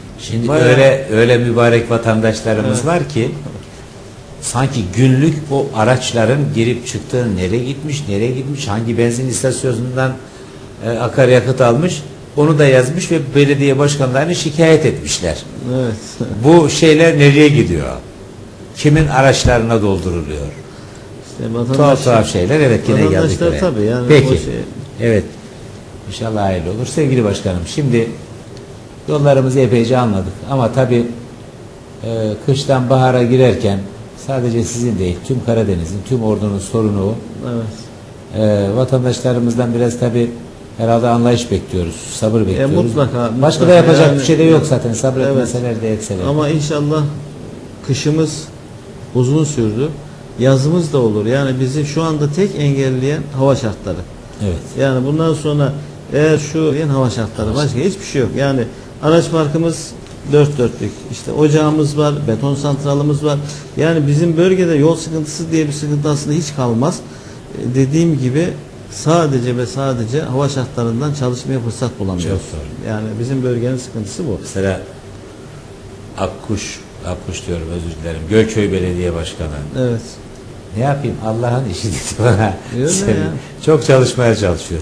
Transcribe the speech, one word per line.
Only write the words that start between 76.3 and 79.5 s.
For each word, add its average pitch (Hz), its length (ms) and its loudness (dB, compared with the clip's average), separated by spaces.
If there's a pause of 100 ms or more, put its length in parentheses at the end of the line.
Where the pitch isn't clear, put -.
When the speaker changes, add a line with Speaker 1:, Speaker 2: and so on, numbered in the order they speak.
Speaker 1:
Akkuş - 400 -8
diyorum, 82 200 -6 (100)
özür 82 260 -8
dilerim. 80 180 -8 (100)
Gölköy 107 420 2
Belediye 90 420 -2
Başkanı. 82 340 -6 (300)